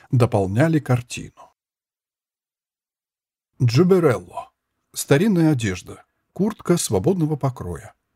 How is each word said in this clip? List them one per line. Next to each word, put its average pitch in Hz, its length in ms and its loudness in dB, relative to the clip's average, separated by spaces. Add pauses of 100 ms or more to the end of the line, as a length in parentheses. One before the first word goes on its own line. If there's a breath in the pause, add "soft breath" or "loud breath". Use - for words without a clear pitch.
(100)
дополняли 120 680 0
картину. - 760 -6 (2000)
Джуберелло. 131 880 2 (420)
Старинная 165 600 2
одежда. 107 520 -6 (300)
Куртка 180 420 -2
свободного 156 600 -2
покроя. 90 580 -8 (220)